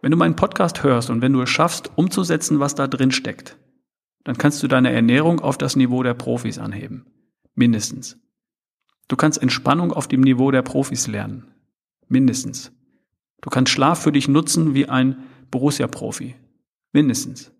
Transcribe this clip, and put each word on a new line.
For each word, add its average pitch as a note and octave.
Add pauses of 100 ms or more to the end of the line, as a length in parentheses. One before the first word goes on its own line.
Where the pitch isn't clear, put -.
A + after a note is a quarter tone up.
Wenn C3+
du E3
meinen E3
Podcast -
hörst B2
und A#2
wenn C3
du B2+
es B2
schaffst, -
umzusetzen, E3
was C#3+
da C#3
drin C3+
steckt, - (680)
dann B2
kannst C#3+
du C#3
deine B2+
Ernährung B2+
auf C3+
das -
Niveau B2+
der B2
Profis A#2+
anheben. G#2+ (480)
Mindestens. - (880)
Du C3
kannst -
Entspannung D#3+
auf -
dem C3
Niveau C3
der C3
Profis C3+
lernen. G#2+ (560)
Mindestens. - (680)
Du -
kannst B2+
Schlaf C#3
für D#3
dich C#3+
nutzen D3+
wie C3+
ein C3 (260)
Borussia-Profi. - (560)
Mindestens. C#3